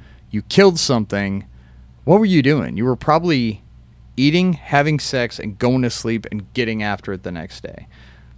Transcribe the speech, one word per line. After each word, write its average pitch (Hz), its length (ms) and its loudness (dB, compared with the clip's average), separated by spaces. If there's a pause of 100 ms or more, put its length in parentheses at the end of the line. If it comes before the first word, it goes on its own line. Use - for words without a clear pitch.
(300)
you 107 140 -4
killed 190 360 4
something, 101 680 -2 (600)
what 180 140 6
were 226 60 2
you 180 160 4
doing? 113 360 0
You 113 80 -2
were 127 100 0
probably 151 680 0 (540)
eating, 170 360 4
having 143 460 0
sex, 120 400 -4
and 101 180 -10
going 127 240 2
to 123 80 0
sleep 113 420 -4
and 104 220 -10
getting 113 300 -2
after 101 300 -4
it 92 100 -10
the 92 80 -8
next 85 320 -12
day. - 240 -14 (500)